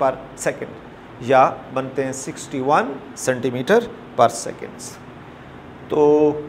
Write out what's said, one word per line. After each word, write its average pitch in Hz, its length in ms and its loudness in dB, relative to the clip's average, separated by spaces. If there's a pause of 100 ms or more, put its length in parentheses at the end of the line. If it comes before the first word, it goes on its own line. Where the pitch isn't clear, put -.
per 131 100 2 (260)
second, - 360 -6 (500)
या 131 340 6 (160)
बनते 131 300 -4
हैं 131 100 -4
सिक्सटी - 460 -10
वन 160 360 2 (220)
centimeter 131 640 0 (380)
per 117 100 8
seconds। - 540 -12 (1040)
तो 151 600 4